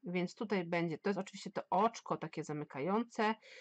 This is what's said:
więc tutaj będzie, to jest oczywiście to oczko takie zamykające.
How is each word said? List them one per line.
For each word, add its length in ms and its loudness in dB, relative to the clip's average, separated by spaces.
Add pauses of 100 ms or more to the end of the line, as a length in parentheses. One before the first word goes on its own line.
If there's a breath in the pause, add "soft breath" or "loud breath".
więc 320 -2
tutaj 300 0
będzie, 320 0
to 120 0
jest 100 2
oczywiście 320 -8
to 180 -6
oczko 480 2
takie 260 -4
zamykające. 920 0 (260 loud breath)